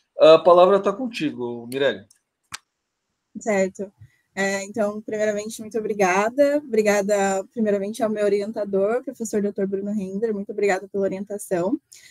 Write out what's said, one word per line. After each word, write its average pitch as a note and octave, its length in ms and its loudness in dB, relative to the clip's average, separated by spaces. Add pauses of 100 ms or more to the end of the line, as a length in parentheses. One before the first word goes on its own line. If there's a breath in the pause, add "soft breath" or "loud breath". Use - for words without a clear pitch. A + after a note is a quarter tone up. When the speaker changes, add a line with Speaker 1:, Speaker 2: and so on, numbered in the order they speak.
(200 soft breath)
Speaker 1:
a D#3 180 10
palavra F3+ 420 8
tá G3+ 120 0
contigo, A#2+ 760 -6
Mirelle. B2 380 -2 (1400)
Speaker 2:
Certo. G3 500 -2 (480 soft breath)
É, G3 260 -2
então, G#3 360 -4
primeiramente, G#3+ 640 -4
muito G#3+ 160 -8
obrigada. G#3+ 800 0
Obrigada, G3+ 840 0 (120)
primeiramente, G#3+ 480 -2
ao A3 80 0
meu G#3 120 -2
orientador, G3+ 800 0
professor A3+ 380 -4
doutor G3+ 260 -2
Bruno G3 260 -4
Render. G#3 420 -4
Muito G3+ 180 -8
obrigada G3+ 340 0
pela G3 180 -4
orientação. G3 760 -4 (300 loud breath)